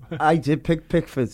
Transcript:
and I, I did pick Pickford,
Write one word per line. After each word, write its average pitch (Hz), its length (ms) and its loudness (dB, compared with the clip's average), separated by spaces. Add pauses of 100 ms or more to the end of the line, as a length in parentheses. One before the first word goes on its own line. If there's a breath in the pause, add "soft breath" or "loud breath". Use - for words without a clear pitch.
(100)
and 165 100 -10
I, 156 120 4
I 165 40 4
did 143 280 -2
pick 165 260 -2
Pickford, 139 440 -2